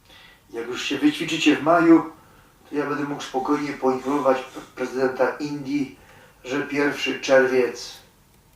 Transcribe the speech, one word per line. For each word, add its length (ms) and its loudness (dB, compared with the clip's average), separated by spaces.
jak 180 -8
już 160 -8
się 140 -4
wyćwiczycie 580 2
w 80 -6
maju, 480 6
to 60 -10
ja 100 -2
będę 180 -4
mógł 180 -6
spokojnie 520 -2
poinformować 640 0
pre-, 240 -12
prezydenta 540 0
Indii, 720 -6
że 180 -4
pierwszy 580 -2
czerwiec 720 2